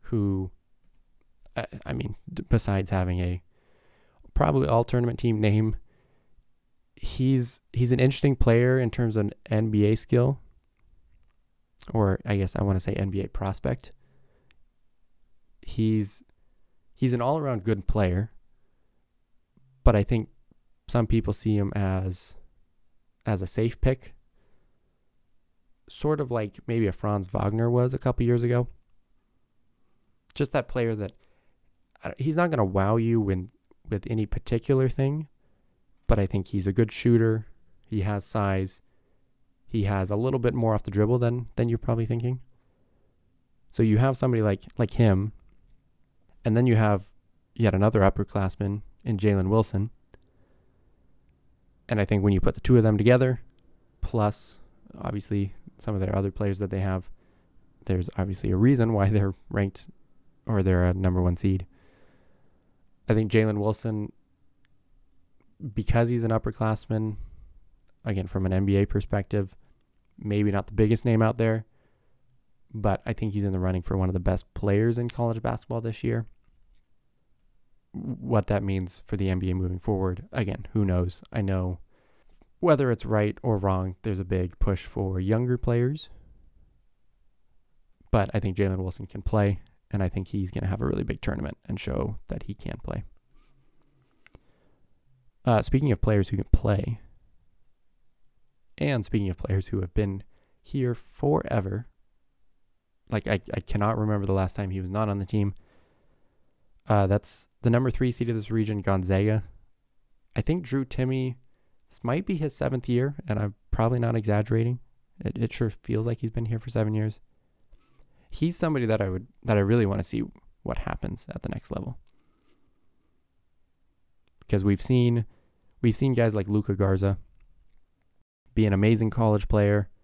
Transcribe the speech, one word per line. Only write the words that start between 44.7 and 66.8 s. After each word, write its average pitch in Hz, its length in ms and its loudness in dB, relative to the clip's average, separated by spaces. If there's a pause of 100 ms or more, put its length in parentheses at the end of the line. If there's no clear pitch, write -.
like 113 180 0
him, 107 380 4 (1120)
and 110 100 2
then 120 120 4
you 117 100 6
have 104 280 4 (500)
yet 107 200 4
another 104 260 4
upperclassman 101 840 0 (200)
in 113 140 -2
Jalen 95 320 4
Wilson. 107 420 2 (2000)
And 107 120 0
I 98 40 2
think 98 180 2
when 101 120 4
you 92 60 4
put - 140 2
the - 60 -12
two 127 160 6
of 113 60 8
them 107 160 4
together, 123 420 4 (600)
plus - 560 -2 (400)
obviously 101 560 -4 (240)
some 107 160 -6
of 95 60 -2
their 95 140 -2
other 98 160 0
players 98 280 -2
that 98 100 -4
they 95 120 -4
have, 95 300 -4 (760)
there's 92 320 -2
obviously 98 320 -4
a 92 60 2
reason 117 360 4
why 101 160 2
they're 98 260 2 (140)
ranked 101 380 -4 (600)
or 104 160 2
they're 90 220 4
a 90 100 4
number 92 280 2
one 87 160 2
seed. 95 280 0 (1400)
I 110 60 4
think 107 180 2
Jalen 110 260 2
Wilson, 107 540 -4 (1600)
because 117 340 2
he's 120 160 0
an 113 60 0
upperclassman, 110 840 -2 (880)